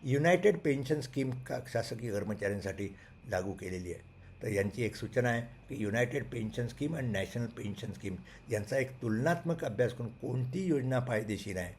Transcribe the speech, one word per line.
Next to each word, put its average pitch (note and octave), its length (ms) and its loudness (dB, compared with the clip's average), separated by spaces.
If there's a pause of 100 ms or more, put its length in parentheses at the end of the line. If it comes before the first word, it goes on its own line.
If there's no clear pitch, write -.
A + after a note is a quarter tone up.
युनायटेड E3+ 540 6
पेन्शन C#3+ 420 2
स्कीम C3 300 0
का, B2+ 280 -4 (140)
शासकीय A#2 400 -2
कर्मचाऱ्यांसाठी G2 840 -2 (320)
लागू F#2+ 240 0
केलेली F2+ 400 -6
आहे. - 100 -8 (400)
तर - 60 -2
यांची G2+ 360 2
एक G2+ 120 -2
सूचना B2 320 2
आहे A#2 120 4
की - 420 -8
युनायटेड A#2+ 420 2
पेन्शन A#2 420 -4
स्कीम D3+ 300 -2
आणि B2 120 0
नॅशनल G#2 380 0
पेन्शन G2+ 460 -6
स्कीम F#2 240 -6 (340)
यांचा G#2+ 280 0
एक B2+ 240 -2
तुलनात्मक D#3+ 600 2
अभ्यास A#2 280 2
करून A#2 180 -6
कोणती B2+ 560 -2
योजना C3 340 4
फायदेशीर G#2+ 560 0
आहे F2 220 -4